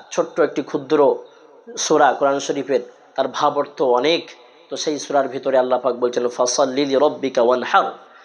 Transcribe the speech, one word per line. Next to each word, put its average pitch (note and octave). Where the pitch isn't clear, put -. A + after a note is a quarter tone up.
ছোট্ট E3+
একটি D3
ক্ষুদ্র C#3+
সূরা D3
কোরআন C#3
শরীফের, C#3
তার -
ভাবার্থ C#3+
অনেক। C3+
তো C3+
সেই D3+
সূরার C#3
ভিতরে C3
আল্লাহ B2+
পাক B2
বলছেন, A#2+
"ফাসাল্লি C3
লিরাব্বিকা C3+
ওয়ানহার", B2